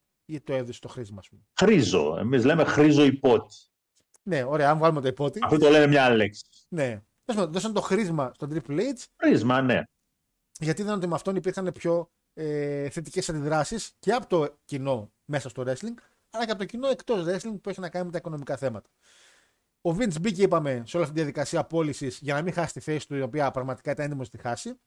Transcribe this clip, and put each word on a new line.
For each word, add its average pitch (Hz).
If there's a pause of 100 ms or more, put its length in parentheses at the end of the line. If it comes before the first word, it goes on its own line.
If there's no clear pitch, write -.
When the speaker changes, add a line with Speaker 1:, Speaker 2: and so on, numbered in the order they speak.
(240)
Speaker 1:
ή 151
το 139
έδωσε 120
το -
χρήσμα, 104
ας -
πούμε; - (160)
Speaker 2:
Χρήζο. 92
Εμείς 113
λέμε 151
χρήζο 147
υπότη. 131 (680)
Speaker 1:
Ναι, 156
ωραία, 143
αν 156
βγάλουμε 156
το 131
υπότη. 143
Speaker 2:
Αυτό -
το 147
λένε 151
μια 143
άλλη 123
λέξη. 104 (240)
Speaker 1:
Ναι. 123 (220)
Τέλος 208
πάντων, 165
δώσαν 196
το 202
χρήσμα 170
στον 143
Triple 151
H. 247 (120)
Speaker 2:
Χρήσμα, 131
ναι. 117 (760)
Speaker 1:
Γιατί 156
είδαν 208
ότι 185
με 170
αυτόν 190
υπήρχαν 185
πιο, 170 (240)
ε, 147
θετικές 170
αντιδράσεις 156
και 190
από 240
το 156
κοινό 131 (120)
μέσα 143
στο 127
wrestling, 202 (360)
αλλά 226
και 220
από 208
το 202
κοινό 240
εκτός 247
wrestling 196
που -
έχει 185
να 180
κάνει 180
με 175
τα 170
οικονομικά 151
θέματα. 120 (920)
Ο 175
Vince 170
μπήκε, 185
είπαμε, 151
σε -
όλη 175
αυτή 151
τη 160
διαδικασία 147
πώλησης 151
για 143
να 147
μην 175
χάσει 165
τη -
θέση 156
του, 143
η 139
οποία 135
πραγματικά 131
ήταν 143
έτοιμος 139
να 117
τη -
χάσει. 165 (120)